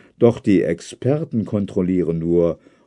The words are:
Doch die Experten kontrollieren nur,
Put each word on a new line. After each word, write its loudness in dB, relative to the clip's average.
Doch 4
die 2
Experten -4
kontrollieren -2
nur, 0